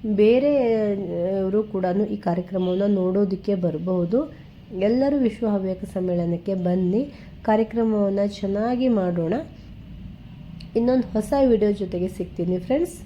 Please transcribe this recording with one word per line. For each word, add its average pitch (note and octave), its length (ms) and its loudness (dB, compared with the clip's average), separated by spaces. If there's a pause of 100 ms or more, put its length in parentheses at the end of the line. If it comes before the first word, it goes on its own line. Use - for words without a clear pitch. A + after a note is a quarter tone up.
ಬೇರೆ, A#3 680 4
ಆ, G#3+ 220 2 (480)
ಅವರು G3+ 200 2
ಕೂಡನು F#3+ 420 0
ಈ G#3 100 -4
ಕಾರ್ಯಕ್ರಮವನ್ನ F3+ 720 0
ನೋಡೋದಕ್ಕೆ G3 680 2
ಬರ್ಬಹುದು. F3+ 920 -2 (320)
ಎಲ್ಲರೂ C4 380 2
ವಿಶ್ವ A3+ 300 0
ಹವ್ಯಕ F#3+ 360 -2 (100)
ಸಮ್ಮೇಳನಕ್ಕೆ F3 600 -2
ಬನ್ನಿ, F#3 560 0 (320)
ಕಾರ್ಯಕ್ರಮವನ್ನ G#3+ 840 2
ಚೆನ್ನಾಗಿ G#3+ 600 -2
ಮಾಡೋಣ. F3+ 460 0 (1400)
ಇನ್ನೊಂದು A#3+ 380 2
ಹೊಸ G#3+ 200 0 (120)
ವಿಡಿಯೋ G#3 260 4
ಜೊತೆಗೆ F#3 360 -2
ಸಿಗ್ತೀನಿ F3+ 500 -4
ಫ್ರೆಂಡ್ಸ್. C4+ 480 -2